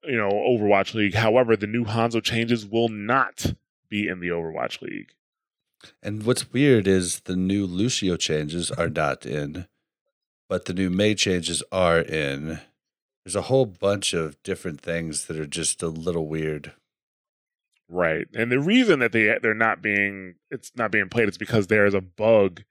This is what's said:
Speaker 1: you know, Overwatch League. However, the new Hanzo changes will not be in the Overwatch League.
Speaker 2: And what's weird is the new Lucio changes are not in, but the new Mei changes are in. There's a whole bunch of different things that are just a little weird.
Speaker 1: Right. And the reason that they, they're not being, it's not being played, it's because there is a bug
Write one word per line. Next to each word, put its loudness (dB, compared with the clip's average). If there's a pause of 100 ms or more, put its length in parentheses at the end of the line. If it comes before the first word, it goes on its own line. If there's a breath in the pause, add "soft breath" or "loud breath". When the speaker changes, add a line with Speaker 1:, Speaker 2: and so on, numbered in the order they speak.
Speaker 1:
you -2
know, 0
Overwatch 2
League. 2
However, 4
the -4
new -2
Hanzo 0
changes 0
will 0
not -2 (360)
be -2
in -6
the -6
Overwatch -4
League. -12 (880 loud breath)
Speaker 2:
And -8
what's -2
weird 4
is 2
the -8
new 0
Lucio 0
changes -2
are -2
not -2
in, -6 (840)
but -2
the -6
new 0
Mei 2
changes -2 (100)
are 4
in. -4 (640)
There's -10
a 0
whole 2
bunch -2
of -4
different -8
things -6
that -8
are -4
just -4
a -2
little -4
weird. -6 (1160)
Speaker 1:
Right. 0
And -4
the 2
reason 4
that 2
they, 4
they're 2
not 0
being, -2 (140)
it's -14
not -4
being 0
played, 0
it's -8
because -2
there 4
is 4
a 0
bug 2